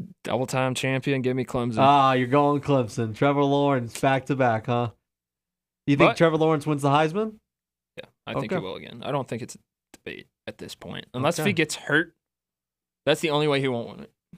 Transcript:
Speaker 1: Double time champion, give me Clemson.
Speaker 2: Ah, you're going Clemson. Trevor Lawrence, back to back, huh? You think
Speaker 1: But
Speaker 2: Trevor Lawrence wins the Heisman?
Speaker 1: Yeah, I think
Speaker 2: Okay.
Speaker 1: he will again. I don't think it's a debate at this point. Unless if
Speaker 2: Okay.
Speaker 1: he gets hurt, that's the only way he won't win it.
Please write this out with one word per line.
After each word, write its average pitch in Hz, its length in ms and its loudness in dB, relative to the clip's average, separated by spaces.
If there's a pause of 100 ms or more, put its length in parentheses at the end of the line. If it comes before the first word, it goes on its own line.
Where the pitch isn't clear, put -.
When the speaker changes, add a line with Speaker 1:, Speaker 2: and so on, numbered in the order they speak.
(240)
Speaker 1:
Double 123 240 -4
time 131 260 -2
champion, 135 480 -2
give 127 140 0
me 127 100 -2
Clemson. 123 320 -4
Speaker 2:
Ah, 135 360 6
you're 127 140 0
going 143 340 2
Clemson. 117 540 -2
Trevor 143 280 2
Lawrence, 139 560 0
back 135 260 0
to 147 100 -2
back, 117 300 0
huh? 120 260 -2 (960)
You 143 100 4
think 180 160 6
Speaker 1:
But - 60 -4
Speaker 2:
Trevor 160 200 4
Lawrence 160 280 2
wins 151 160 -2
the 139 80 2
Heisman? 165 460 2 (600)
Speaker 1:
Yeah, - 80 -16 (200)
I 110 80 -8
think 110 180 -4
Speaker 2:
Okay. 190 40 -4
Speaker 1:
he 170 60 -4
will - 140 -8
again. 80 280 -16
I - 80 -6
don't 139 160 -4
think 120 160 -8
it's - 120 -12
a - 40 -20 (340)
debate - 340 -14 (200)
at - 100 -12
this - 180 -16
point. - 380 -14
Unless 139 260 -2
if - 40 -2
Speaker 2:
Okay. 208 60 2
Speaker 1:
he 196 40 2
gets 160 220 -2
hurt, 156 380 -2 (920)
that's 151 160 2
the 165 80 -2
only 147 180 2
way 139 140 2
he 135 60 0
won't 117 220 -4
win - 120 -16
it. - 100 -20 (260)